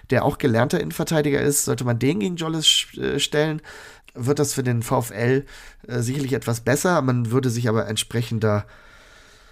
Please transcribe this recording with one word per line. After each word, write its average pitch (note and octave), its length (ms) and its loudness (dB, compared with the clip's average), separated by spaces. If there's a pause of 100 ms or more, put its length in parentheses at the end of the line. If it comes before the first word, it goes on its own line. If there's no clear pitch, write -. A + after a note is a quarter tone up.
(100)
der B2 160 2
auch D3 100 0
gelernter B2+ 440 2
Innenverteidiger D3+ 600 0
ist. C#3+ 240 0
Sollte B2+ 200 -2
man A#2+ 140 2
den C#3+ 220 0
gegen F#3 160 -2
Jolles D#3+ 300 -4
sch-, - 340 2
äh, C3+ 200 -2
stellen, D#3 420 0 (520)
wird C3 240 0
das C#3+ 140 0
für C3 120 -2
den A#2+ 180 0
V B2+ 160 0
F A#2 140 -4
L, B2 340 0 (420)
äh, B2 120 -4
sicherlich C3 340 -2
etwas A#2 260 -2
besser. D3+ 400 2
Man B2 300 0
würde B2+ 180 2
sich A#2 220 0
aber G#2+ 180 0
entsprechender, G#2+ 800 0 (840)